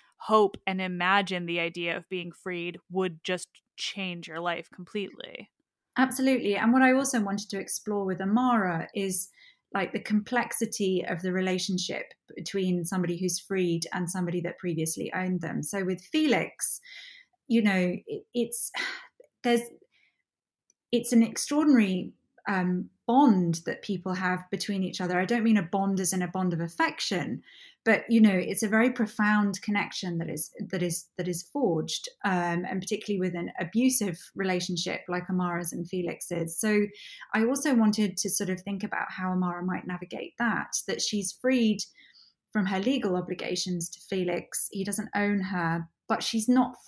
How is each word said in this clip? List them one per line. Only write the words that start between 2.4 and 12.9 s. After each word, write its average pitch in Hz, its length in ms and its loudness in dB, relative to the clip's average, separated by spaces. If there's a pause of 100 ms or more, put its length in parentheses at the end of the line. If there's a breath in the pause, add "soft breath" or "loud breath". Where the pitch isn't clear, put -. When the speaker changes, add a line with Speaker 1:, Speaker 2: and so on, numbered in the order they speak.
Speaker 1:
would 180 320 -2
just 180 260 -4 (280)
change 175 500 -8
your 165 140 -8
life 170 340 -4
completely. - 760 -10 (480)
Speaker 2:
Absolutely. 254 580 2
And 226 160 4
what 262 80 6
I 254 120 8
also 262 280 2
wanted 202 300 -2
to 196 80 -4
explore 202 460 -4
with 185 160 -2
Amara 202 760 2
is, 196 340 -2 (460 soft breath)
like, 196 180 -2
the - 60 -2
complexity 208 1080 0
of 165 140 -4
the 185 120 -2
relationship 185 840 -2 (220)
between 185 480 -2
somebody 175 340 -2